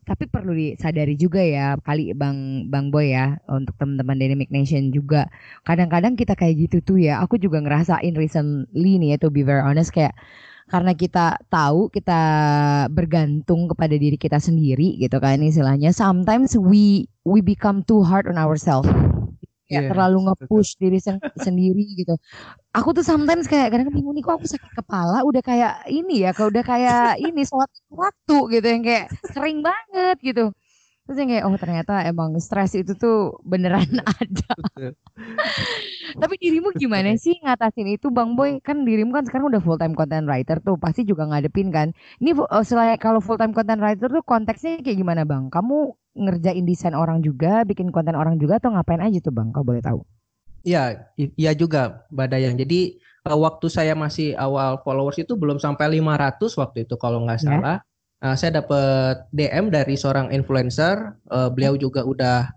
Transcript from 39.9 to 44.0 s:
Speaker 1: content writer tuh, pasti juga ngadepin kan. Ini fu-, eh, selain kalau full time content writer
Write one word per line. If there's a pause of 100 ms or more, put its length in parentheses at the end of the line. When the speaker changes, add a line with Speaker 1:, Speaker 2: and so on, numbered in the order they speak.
Speaker 1:
content
writer
tuh,
pasti
juga
ngadepin
kan. (280)
Ini
fu-,
eh,
selain
kalau
full
time
content
writer